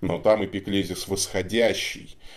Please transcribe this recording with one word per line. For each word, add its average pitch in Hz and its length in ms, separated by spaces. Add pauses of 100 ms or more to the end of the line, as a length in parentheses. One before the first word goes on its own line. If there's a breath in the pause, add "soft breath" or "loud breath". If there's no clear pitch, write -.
но 87 180
там 107 240
эпиклезис 95 640
восходящий, 98 1080 (200 loud breath)